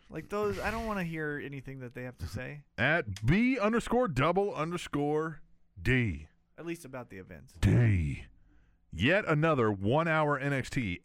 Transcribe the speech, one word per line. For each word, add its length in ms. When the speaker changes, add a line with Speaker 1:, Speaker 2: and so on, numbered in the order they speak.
Speaker 1:
Like 200
those, 300
I 120
don't 160
wanna 160
hear 400
anything 380
that 120
they 100
have 160
to 80
say. 420
Speaker 2:
<laughs> 80
At 480
B 340
underscore 480
double 480
underscore 880
D. 460
Speaker 1:
At 80
least 200
about 240
the 80
events. 420
Speaker 2:
D. 640
Yet 340
another 440
one-hour 680
N 140
X 160
T 360